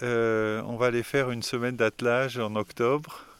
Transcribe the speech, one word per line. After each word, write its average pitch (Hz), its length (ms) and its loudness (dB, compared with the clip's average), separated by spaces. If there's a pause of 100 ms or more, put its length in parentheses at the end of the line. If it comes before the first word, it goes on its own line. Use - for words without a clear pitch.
euh, 113 640 2
on 120 100 -6
va 120 100 2
aller 120 160 2
faire 131 280 0
une 117 120 -6
semaine 123 340 -4
d'attelage 120 600 2
en 107 180 -2
octobre 123 680 -2 (160)